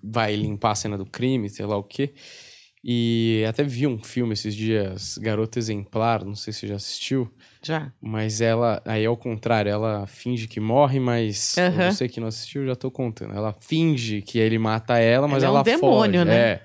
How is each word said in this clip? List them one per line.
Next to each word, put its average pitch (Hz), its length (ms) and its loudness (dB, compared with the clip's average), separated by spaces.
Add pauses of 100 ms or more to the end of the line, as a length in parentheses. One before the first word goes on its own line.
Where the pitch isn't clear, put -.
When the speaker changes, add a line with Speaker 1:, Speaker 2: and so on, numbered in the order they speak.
Speaker 1:
vai 110 340 0
limpar 107 360 0
a - 20 -2
cena 104 240 -4
do 98 80 -8
crime, 123 420 -2
sei 104 160 -10
lá 104 120 -2
o 101 80 -4
quê. 139 280 -6 (760)
E 117 600 2
até 113 160 0
vi 135 220 -2
um 123 120 -2
filme 117 360 -4
esses 104 200 -6
dias, 104 640 -2
Garota 110 420 -2
Exemplar, 110 640 -2
não 98 120 -10
sei 107 180 -10
se - 80 -12
você 104 60 -8
já 101 100 -6
assistiu. 120 560 -4 (300)
Speaker 2:
Já. 151 360 -6
Speaker 1:
Mas 110 440 -4
ela, 113 420 2
aí 110 220 0
ao 117 100 0
contrário, 113 560 0
ela 104 340 -2
finge 117 400 -6
que 107 140 -10
morre, 131 400 4
mas 117 560 0
Speaker 2:
Aham. 180 340 2
Speaker 1:
você 196 160 -2
que 117 140 -8
não 113 80 -4
assistiu, 135 380 -8
já 127 100 -2
tô 127 140 -8
contando. 110 440 -6
Ela 104 240 -4
finge 135 640 0
que 110 180 -4
ele 110 200 4
mata 113 400 2
ela, 117 280 6
mas 139 160 2
Speaker 2:
Ela 135 40 4
é 135 60 4
um - 20 6
Speaker 1:
ela 143 100 6
Speaker 2:
demônio, 214 560 4
Speaker 1:
foge. 165 100 4
Speaker 2:
né? 117 60 6
Speaker 1:
É. 117 280 4